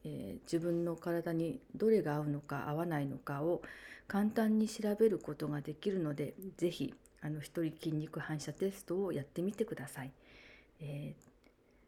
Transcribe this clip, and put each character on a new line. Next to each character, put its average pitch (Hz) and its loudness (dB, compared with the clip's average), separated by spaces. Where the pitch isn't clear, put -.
え 139 -6
ー、 - -20
自 - 2
分 170 2
の 170 0
体 170 0
に 165 0
ど 220 4
れ 214 8
が 151 2
合 151 2
う 151 0
の 143 0
か - -4
合 147 0
わ 165 0
な 147 2
い 143 0
の 135 -4
か 143 -4
を 170 2
簡 208 2
単 220 4
に 214 4
調 208 0
べ 220 8
る 185 2
こ - -8
と 151 -4
が 147 -2
で 151 -6
き - -2
る 190 2
の 151 0
で、 147 -4
ぜ 175 2
ひ、 - -4
あ 151 -6
の、 151 -4
一 170 -4
人 156 0
筋 160 -4
肉 156 -2
反 156 -2
射 147 -6
テ 190 0
ス - -10
ト 185 0
を 175 0
や 143 -2
っ - -8
て - -4
み 196 0
て 226 0
く - -6
だ 135 -6
さ 135 -10
い。 139 -10
え 147 -8